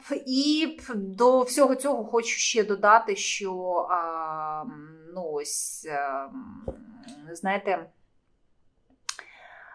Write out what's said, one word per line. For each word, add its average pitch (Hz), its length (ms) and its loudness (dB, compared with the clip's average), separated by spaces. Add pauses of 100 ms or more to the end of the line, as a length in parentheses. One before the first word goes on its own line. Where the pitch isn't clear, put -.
п-, - 180 -4
і 302 600 2
п-, 247 80 -8
до 220 480 4
всього 262 320 4
цього 262 300 -2
хочу 233 260 0
ще - 340 2
додати, 208 520 6
що, 185 720 -2
а, 156 720 -4
м, 156 340 -14 (180)
ну, 175 180 -8
ось, - 580 -6
е, 147 80 -4
м, 135 640 -8 (680)
знаєте, 190 540 -2 (1900)